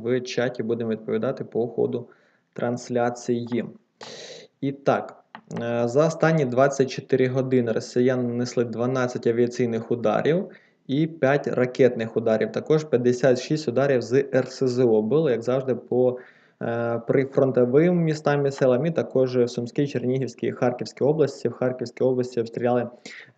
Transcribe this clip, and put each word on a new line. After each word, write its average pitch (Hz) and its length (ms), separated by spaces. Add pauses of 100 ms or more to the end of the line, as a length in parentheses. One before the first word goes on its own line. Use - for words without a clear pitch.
в 123 180
чаті, 123 420
будемо 113 280
відповідати 113 520
по 117 240
ходу 120 400 (460)
трансляції. 120 1120 (960)
І 139 100
так, - 520 (380)
е, 117 260
за 143 200
останні 160 380
двадцять 131 440
чотири 127 380
години 127 440
росіяни 123 520
нанесли 120 420
дванадцять 123 640
авіаційних 117 640
ударів 113 580 (380)
і 147 200
п'ять 143 400
ракетних 120 680
ударів. 110 340
Також 151 320
п'ятдесят 123 560
шість 151 280
ударів 127 340
з 123 320
Р 127 140
С - 200
З 123 180
О 110 160
було, 139 280
як 113 120
завжди, 127 340
по, 127 420 (440)
е, 117 460
прифронтовим 135 960
містам 147 420
і 139 60
селам, 135 340
і 170 60
також 127 460
в 120 100
Сумській, 120 400
Чернігівській 123 600
і 117 40
Харківській 120 540
області. 139 440
В 120 40
Харківській 123 500
області 123 360
обстріляли, 120 480 (500)